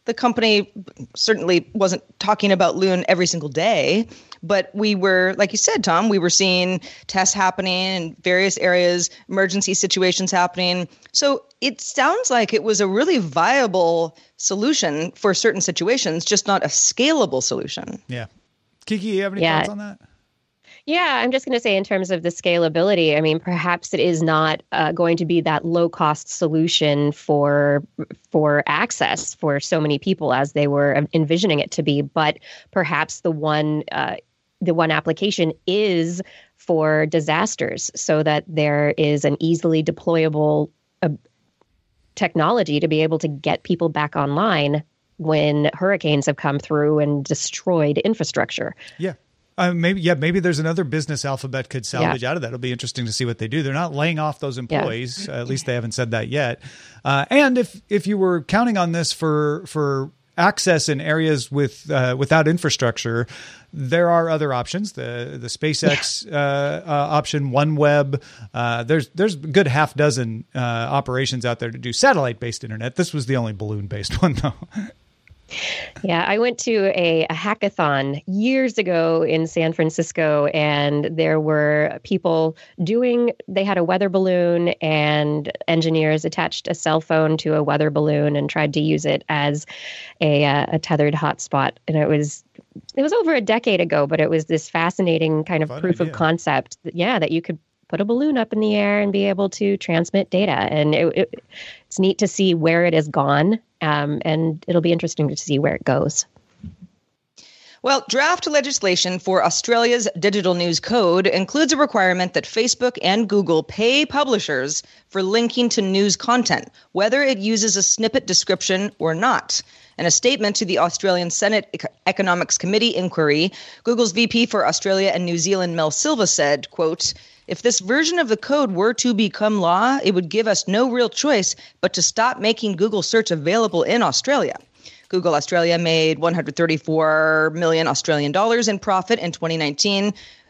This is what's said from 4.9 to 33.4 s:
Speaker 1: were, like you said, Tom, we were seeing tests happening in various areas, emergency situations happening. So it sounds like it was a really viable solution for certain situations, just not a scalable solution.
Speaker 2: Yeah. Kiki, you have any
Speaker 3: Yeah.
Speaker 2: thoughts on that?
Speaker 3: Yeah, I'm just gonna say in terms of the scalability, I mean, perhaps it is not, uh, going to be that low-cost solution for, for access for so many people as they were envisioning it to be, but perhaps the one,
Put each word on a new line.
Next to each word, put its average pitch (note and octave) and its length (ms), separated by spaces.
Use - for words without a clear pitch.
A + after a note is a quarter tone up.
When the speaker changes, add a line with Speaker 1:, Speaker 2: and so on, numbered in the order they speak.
Speaker 1:
were, F#3 440
like G3 160
you G#3+ 40
said, G#4+ 280
Tom, F#3+ 240
we G3+ 100
were F3 100
seeing F3+ 520
tests F#3+ 260
happening F#3 400
in F#3 500
various F#3 340
areas, F3+ 520
emergency F#3+ 440
situations F#3 580
happening. F3+ 560
So C#4 320
it C4 180
sounds F4+ 500
like A#3 240
it G#3+ 100
was G#3 180
a G3+ 60
really C4 320
viable E3+ 1000
solution F#3+ 760
for G3+ 220
certain G3 280
situations, F3 640
just G#3 200
not G3 180
a - 40
scalable A3+ 720
solution. - 640
Speaker 2:
Yeah. A#2+ 180
Kiki, G#3+ 220
you G3 160
have G3 100
any G3 100
Speaker 3:
Yeah. D#3+ 160
Speaker 2:
thoughts - 100
on G#3 80
that? G#3 220
Speaker 3:
Yeah, D#4 360
I'm B3 100
just C4 140
gonna B3+ 140
say A3 160
in F#3+ 80
terms F#3+ 260
of E3+ 140
the E3+ 60
scalability, E3+ 840
I D3+ 60
mean, D#3 180
perhaps F3 540
it F3+ 60
is D#3+ 240
not, D#3 480
uh, D#3 200
going E3+ 260
to F3 80
be E3 160
that D#3 220
low-cost E3+ 640
solution D3+ 840
for, C#3+ 720
for D3 340
access - 720
for C#3+ 240
so D#3+ 200
many D3+ 200
people D#3+ 340
as C#3 200
they D3 140
were C#3+ 460
envisioning D#3+ 460
it - 120
to D#3 120
be, C#3+ 180
but D3+ 380
perhaps D#3 480
the F3 100
one, D3+ 640